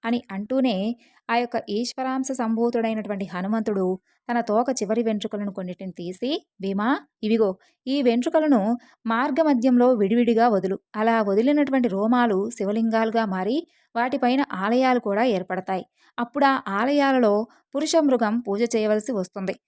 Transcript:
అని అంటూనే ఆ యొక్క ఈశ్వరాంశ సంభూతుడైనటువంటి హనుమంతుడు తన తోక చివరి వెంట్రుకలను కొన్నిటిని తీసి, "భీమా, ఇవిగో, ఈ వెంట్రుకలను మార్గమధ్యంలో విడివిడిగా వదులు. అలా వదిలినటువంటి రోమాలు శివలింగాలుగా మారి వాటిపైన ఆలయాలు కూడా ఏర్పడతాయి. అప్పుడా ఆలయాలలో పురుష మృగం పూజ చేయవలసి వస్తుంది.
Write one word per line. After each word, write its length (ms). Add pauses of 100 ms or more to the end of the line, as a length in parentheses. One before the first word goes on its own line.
అని 260
అంటూనే 640 (340)
ఆ 60
యొక్క 340
ఈశ్వరాంశ 600
సంభూతుడైనటువంటి 920
హనుమంతుడు 760 (320)
తన 100
తోక 280
చివరి 340
వెంట్రుకలను 480
కొన్నిటిని 400
తీసి, 560 (140)
"భీమా, 380 (240)
ఇవిగో, 340 (300)
ఈ 140
వెంట్రుకలను 760 (280)
మార్గమధ్యంలో 880
విడివిడిగా 540
వదులు. 320 (160)
అలా 260
వదిలినటువంటి 680
రోమాలు 640
శివలింగాలుగా 760
మారి 420 (280)
వాటిపైన 560
ఆలయాలు 480
కూడా 240
ఏర్పడతాయి. 600 (340)
అప్పుడా 480
ఆలయాలలో 800 (280)
పురుష 200
మృగం 440
పూజ 220 (140)
చేయవలసి 360
వస్తుంది. 560